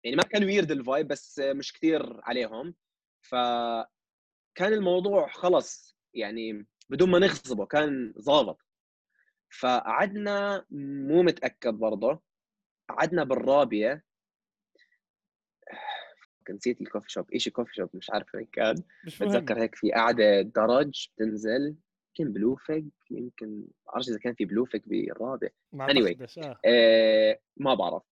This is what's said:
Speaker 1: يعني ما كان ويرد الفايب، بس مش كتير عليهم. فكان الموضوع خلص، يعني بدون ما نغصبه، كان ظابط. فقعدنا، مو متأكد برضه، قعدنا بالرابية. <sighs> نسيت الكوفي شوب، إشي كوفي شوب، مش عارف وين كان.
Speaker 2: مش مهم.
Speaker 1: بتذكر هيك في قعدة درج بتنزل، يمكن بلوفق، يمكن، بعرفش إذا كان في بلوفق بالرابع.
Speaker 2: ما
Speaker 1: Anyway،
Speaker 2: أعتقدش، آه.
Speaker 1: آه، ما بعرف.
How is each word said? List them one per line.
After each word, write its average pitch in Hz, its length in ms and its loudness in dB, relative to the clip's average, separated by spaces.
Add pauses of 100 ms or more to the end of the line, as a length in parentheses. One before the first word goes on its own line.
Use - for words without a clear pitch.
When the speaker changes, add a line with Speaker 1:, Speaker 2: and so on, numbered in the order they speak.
Speaker 1:
يعني 123 120 -4
ما 175 60 2
كان 208 220 0
ويرد 190 260 0
الفايب، 139 380 -2
بس - 300 -10
مش 139 340 -4
كتير 143 500 -2
عليهم. 120 520 -6 (480)
فكان 120 1500 -4
الموضوع 185 560 2
خلص، - 720 -2 (160)
يعني 107 520 -6 (240)
بدون 175 200 4
ما 180 80 6
نغصبه، 127 480 0
كان 139 520 0
ظابط. 120 440 2 (1000)
فقعدنا، 202 1080 -2
مو 139 520 0
متأكد 127 520 -2
برضه، 110 480 -2 (680)
قعدنا 160 340 -2
بالرابية. 127 800 0 (1600)
<sighs> - 880 -16
نسيت 123 300 -4
الكوفي - 300 -10
شوب، - 240 -10
إشي 120 160 -4
كوفي - 240 -8
شوب، 95 200 -8
مش - 160 -14
عارف - 240 -6
وين 110 180 -10
كان. 113 220 2 (300)
Speaker 2:
مش 165 180 -8
مهم. 208 80 0
Speaker 1:
بتذكر 127 320 0
هيك 113 120 -2
في - 180 0
قعدة 113 500 6
درج 120 720 0
بتنزل، 110 600 -2 (420)
يمكن 147 140 -2
بلوفق، 131 500 -2 (280)
يمكن، 110 540 -12 (220)
بعرفش 127 220 -8
إذا 110 100 -4
كان 120 160 -6
في 104 100 -2
بلوفق 104 420 -2
بالرابع. 107 640 -6 (240)
Speaker 2:
ما 135 140 -8
Speaker 1:
Anyway، 135 200 4
Speaker 2:
أعتقدش، 123 320 -6
آه. 143 260 -12
Speaker 1:
آه، 110 760 6 (160)
ما 135 180 0
بعرف. 87 380 -2